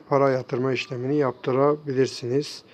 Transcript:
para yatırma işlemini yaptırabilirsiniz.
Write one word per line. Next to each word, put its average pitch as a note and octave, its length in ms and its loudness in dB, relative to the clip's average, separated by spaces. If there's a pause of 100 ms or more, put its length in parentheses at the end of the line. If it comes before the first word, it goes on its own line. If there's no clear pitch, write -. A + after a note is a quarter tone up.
para C#3 200 4
yatırma B2+ 440 0
işlemini C3 440 -4
yaptırabilirsiniz. C3+ 1500 0 (100)